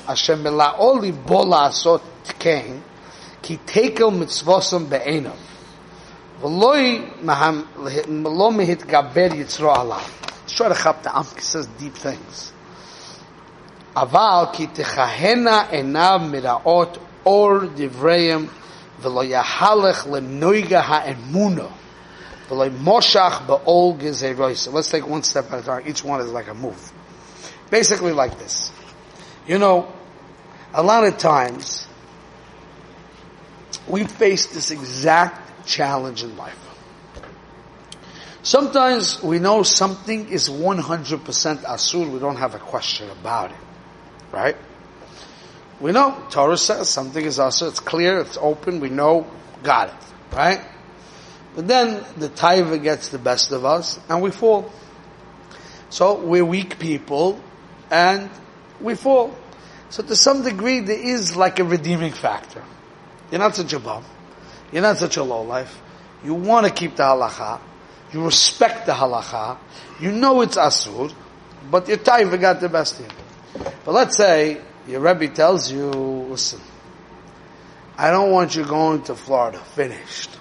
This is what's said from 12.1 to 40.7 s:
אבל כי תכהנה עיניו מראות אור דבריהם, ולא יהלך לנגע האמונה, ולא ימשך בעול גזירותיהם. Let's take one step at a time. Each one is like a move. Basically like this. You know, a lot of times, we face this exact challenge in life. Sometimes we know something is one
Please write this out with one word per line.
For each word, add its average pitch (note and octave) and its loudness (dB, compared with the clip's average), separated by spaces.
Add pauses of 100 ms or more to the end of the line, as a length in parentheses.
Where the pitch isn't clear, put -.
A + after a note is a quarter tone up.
אבל F3 4 (100)
כי D#3+ -6
תכהנה G3+ 0
עיניו D#3+ 2 (100)
מראות C#3+ 0 (280)
אור G3+ 6 (180)
דבריהם, D#3 0 (540)
ולא B2+ -2
יהלך F#3 2
לנגע D#3+ 0
האמונה, C#3+ -2 (840)
ולא C3+ 0
ימשך E3+ 2
בעול E3+ 4
גזירותיהם. C3 -4
Let's D#3 -2
take D3 -2
one D3+ -4
step - -4
at B2+ -8
a A2+ -14
time. C3 -6
Each D3 -8
one C#3 -4
is A#2+ -8
like A2+ -8
a A2 -14
move. A2+ -12 (720)
Basically G3+ 2
like B2+ 0
this. - -8 (760)
You F3+ 0
know, F#3 4 (840)
a D#3 2
lot A3 6
of F#3+ 2
times, C3+ 0 (2000)
we G3+ -2
face G3 0
this D#3 -8
exact D3+ 0
challenge C3 -4
in A2+ -14
life. - -16 (1900)
Sometimes B3+ 2
we E3+ 0
know G3+ 4
something G3 -2
is E3+ -4
one E3+ -2